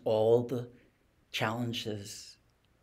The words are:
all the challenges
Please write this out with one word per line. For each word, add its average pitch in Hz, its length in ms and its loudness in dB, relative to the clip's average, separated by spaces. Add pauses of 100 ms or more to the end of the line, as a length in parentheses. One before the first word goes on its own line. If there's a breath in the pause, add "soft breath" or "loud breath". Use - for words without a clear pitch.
all 117 400 6
the 120 260 -6 (640 soft breath)
challenges 110 1040 -6 (460)